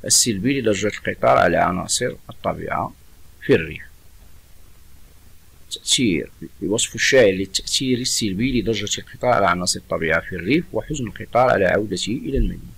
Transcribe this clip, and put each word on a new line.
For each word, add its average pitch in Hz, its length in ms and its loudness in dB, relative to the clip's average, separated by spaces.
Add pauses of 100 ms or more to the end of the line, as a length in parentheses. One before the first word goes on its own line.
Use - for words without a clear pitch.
السلبي 123 560 2
لضجة 104 260 2
القطار 110 520 2
على 90 180 4
عناصر 90 580 0 (160)
الطبيعة - 640 -6 (500)
في 135 120 4
الريف. 80 280 -2 (1900)
تأثير، - 600 0 (320)
وصف 95 320 -2
الشاعر 113 380 6
للتأثير 117 680 -2
السلبي 117 640 -2
لضجة 104 400 -4
القطار - 300 -4
على 98 160 4
عناصر 90 340 0
الطبيعة 82 400 0
في - 120 -12
الريف 104 400 0
وحزن 117 340 -4
القطار 113 440 0
على 98 140 4
عودته 98 600 0
إلى 135 140 -2
المدينة. - 400 -2